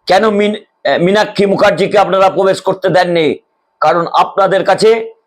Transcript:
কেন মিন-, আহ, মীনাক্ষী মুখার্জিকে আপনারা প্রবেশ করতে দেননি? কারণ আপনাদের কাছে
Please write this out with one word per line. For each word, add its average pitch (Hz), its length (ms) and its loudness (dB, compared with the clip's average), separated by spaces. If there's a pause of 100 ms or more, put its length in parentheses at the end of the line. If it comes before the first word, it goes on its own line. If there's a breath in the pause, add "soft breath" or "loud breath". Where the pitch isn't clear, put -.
কেন 208 240 2
মিন-, 208 600 -4
আহ, 156 80 0
মীনাক্ষী 196 480 0
মুখার্জিকে 196 520 0
আপনারা 190 320 2
প্রবেশ 190 300 0
করতে 190 280 -4
দেননি? 170 460 0 (460)
কারণ 165 320 0
আপনাদের 190 520 0
কাছে 220 500 0 (120)